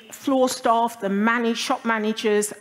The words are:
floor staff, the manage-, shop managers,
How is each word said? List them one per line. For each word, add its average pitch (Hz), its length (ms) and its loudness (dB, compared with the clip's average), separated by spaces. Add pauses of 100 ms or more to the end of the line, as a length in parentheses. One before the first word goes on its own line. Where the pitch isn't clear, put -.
(120)
floor 262 380 0
staff, - 520 0
the 196 80 -2
manage-, 226 480 0
shop - 260 -4
managers, 214 760 0